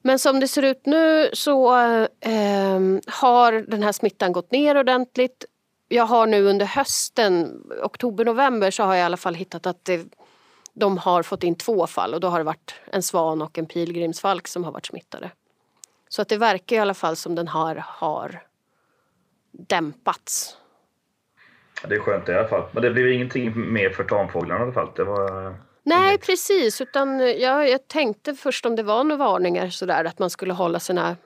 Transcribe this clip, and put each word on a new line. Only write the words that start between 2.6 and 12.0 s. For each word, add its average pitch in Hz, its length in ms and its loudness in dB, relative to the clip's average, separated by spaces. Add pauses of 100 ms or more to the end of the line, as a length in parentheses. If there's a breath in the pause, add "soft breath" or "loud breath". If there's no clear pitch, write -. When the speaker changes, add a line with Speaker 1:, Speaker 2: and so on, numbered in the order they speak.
Speaker 1:
har 240 440 6 (200)
den 208 120 -2
här 208 80 2
smittan 196 400 -2
gått 175 200 -4
ner 285 260 4
ordentligt. 254 680 0 (420)
Jag 233 180 2
har 226 220 4
nu 208 180 4
under 202 200 4
hösten, 190 960 0 (220)
oktober, 220 420 -4
november, 233 460 2
så 220 120 -2
har 190 120 2
jag 180 60 4
i 175 40 2
alla 175 120 -2
fall 180 180 -6
hittat - 320 -12
att 175 180 -8
det, 175 200 -2 (680 soft breath)
de 196 240 0
har 175 260 2
fått 185 200 -6
in 170 120 0
två 185 320 0
fall, 101 260 -4